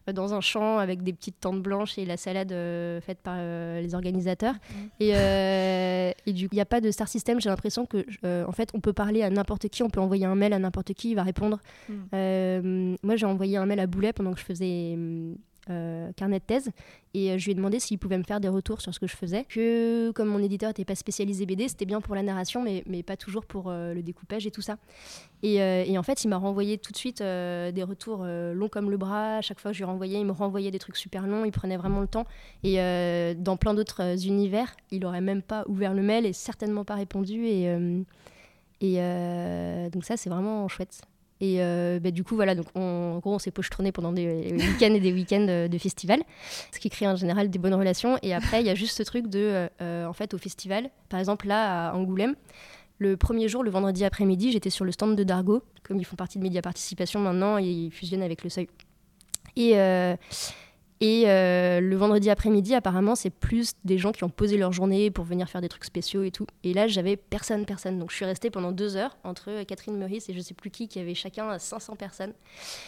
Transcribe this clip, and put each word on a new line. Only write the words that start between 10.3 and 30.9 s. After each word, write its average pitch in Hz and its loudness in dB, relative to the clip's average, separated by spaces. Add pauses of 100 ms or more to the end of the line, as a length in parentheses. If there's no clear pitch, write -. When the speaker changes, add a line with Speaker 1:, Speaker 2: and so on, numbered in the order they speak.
Speaker 1:
mail 202 4
à 196 4
n'importe 185 -2
qui, 233 -4
il - 0
va 196 2
répondre. 208 0 (280)
Speaker 2:
Mhm. 202 -10
Speaker 1:
Euh, 185 0
moi, 214 2
j'ai 220 2
envoyé 196 2
un 190 2
mail 202 2
à 185 2
Boulet 196 0
pendant 185 -2
que - -8
je - -14
faisais, 175 -4 (720)
euh, 165 -6
carnet 196 0
de - -12
thèse, 262 0 (420)
et, 190 0
euh, 185 2
je 175 -4
lui 202 2
ai 196 2
demandé 196 0
s'il 208 -4
pouvait 185 -2
me 185 0
faire 208 -4
des 202 -2
retours 190 -2
sur 180 -8
ce - -12
que 185 -2
je - -12
faisais, 190 -4
que 233 2
comme 214 0
mon 208 0
éditeur 202 0
était 208 -6
pas 196 -4
spécialisé 202 -4
B 185 -2
D, 226 0
c'était 208 -6
bien 214 -2
pour 208 -6
la 196 -2
narration, 196 -2
mais, 202 -4
mais 175 -6
pas 196 -10
toujours 208 -8
pour, 190 -8
euh, 170 -6
le 175 -6
découpage 185 -8
et 208 -6
tout 202 -10
ça. 214 -8 (640)
Et, 208 4
euh, 185 4
et 190 2
en 170 -2
fait, 269 0
il 220 2
m'a 196 2
renvoyé 196 0
tout - -16
de - -12
suite, 247 -6
euh, 180 -4
des 185 -2
retours, 196 -6
euh, 175 -4
longs 202 0
comme 202 -2
le 202 0
bras. 208 -2
À - -2
chaque 208 -6
fois 208 -6
que - -6
je 185 -8
lui 190 -6
renvoyais, 190 -2
il 208 0
me 190 0
renvoyait 196 -2
des 190 -4
trucs - -14